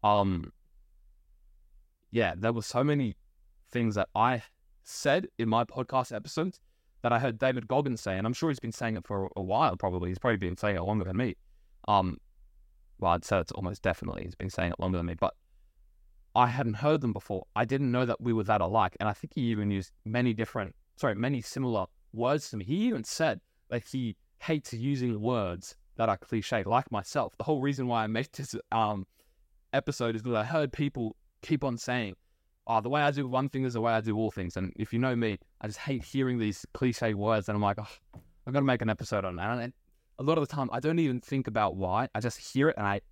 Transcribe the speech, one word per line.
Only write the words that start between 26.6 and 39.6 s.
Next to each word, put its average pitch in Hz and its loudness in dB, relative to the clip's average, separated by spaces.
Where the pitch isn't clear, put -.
like 117 0
myself. 110 -4
The - -6
whole 151 0
reason 135 0
why 117 2
I 107 -2
made 110 -2
this, - -10
um, 107 2
episode 127 0
is 110 -4
that 120 0
I 107 2
heard 143 0
people 135 -2
keep 143 0
on 127 -2
saying, 113 -2
"Oh, 113 4
the 107 -4
way 147 2
I 143 4
do 139 -2
one 127 0
thing 131 -2
is 127 -2
the 117 0
way 117 4
I 110 4
do 110 0
all 107 0
things." 90 -6
And 95 -4
if - -4
you 117 2
know 127 2
me, 113 0
I 110 -8
just 107 -10
hate 135 -4
hearing 131 0
these 107 -2
cliche 117 0
words, 104 0
and 104 0
I'm 104 2
like, 101 2
"Oh, - -16
I've 127 -6
gotta 139 4
make 127 2
an 110 2
episode 104 -2
on 90 -4
that." 107 -2
And 120 -8